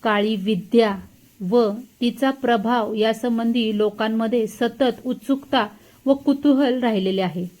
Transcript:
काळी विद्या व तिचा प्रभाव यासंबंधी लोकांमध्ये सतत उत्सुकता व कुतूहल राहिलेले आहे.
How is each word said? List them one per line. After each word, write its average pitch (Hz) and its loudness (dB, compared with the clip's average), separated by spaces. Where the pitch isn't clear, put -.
काळी 214 2
विद्या 208 0
व 226 2
तिचा 240 0
प्रभाव 233 0
यासंबंधी 226 0
लोकांमध्ये 220 0
सतत 233 -2
उत्सुकता 254 -2
व 269 4
कुतूहल 277 2
राहिलेले 190 0
आहे. 180 -4